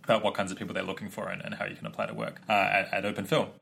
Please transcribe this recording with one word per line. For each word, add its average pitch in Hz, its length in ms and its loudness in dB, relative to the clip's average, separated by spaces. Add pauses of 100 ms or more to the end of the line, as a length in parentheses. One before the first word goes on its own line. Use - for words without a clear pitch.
about 110 220 4
what 101 80 4
kinds 95 180 -2
of 90 60 -6
people 92 160 -6
they're 95 100 -2
looking 92 280 -6
for 101 180 -6
and, 98 160 -6
and 107 100 -6
how - 120 -4
you - 100 -6
can - 100 -10
apply 110 200 -4
to 113 80 -8
work, 110 340 -6
uh, 110 40 4
at, 98 400 4
at 98 120 0
Open 104 220 -2
Phil. 135 240 2 (120)